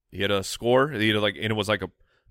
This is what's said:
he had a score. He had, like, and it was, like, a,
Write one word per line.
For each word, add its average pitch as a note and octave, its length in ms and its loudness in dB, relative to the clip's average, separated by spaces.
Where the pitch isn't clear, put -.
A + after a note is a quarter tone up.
he F#2 100 -8
had G2 80 0
a G2 140 0
score. B2+ 460 2
He A2 200 0
had, G#2+ 100 2
like, G#2 160 0
and E2 100 -6
it A2 100 -2
was, G#2 120 -2
like, G#2 140 0
a, F#2 80 -6